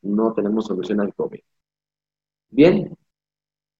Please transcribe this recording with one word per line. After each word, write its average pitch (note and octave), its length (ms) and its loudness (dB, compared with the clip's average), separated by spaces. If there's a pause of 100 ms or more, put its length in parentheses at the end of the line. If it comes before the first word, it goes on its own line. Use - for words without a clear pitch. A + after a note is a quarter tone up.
no G#2+ 320 0
tenemos G#2+ 320 -2
solución G2 360 -4
al G2+ 140 -2
covid. - 260 -6 (1080)
Bien, F3 480 4 (840)